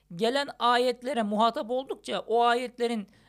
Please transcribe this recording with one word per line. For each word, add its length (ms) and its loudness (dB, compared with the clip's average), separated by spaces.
gelen 320 0
ayetlere 640 2
muhatap 480 0
oldukça, 500 -6
o 220 2
ayetlerin, 640 0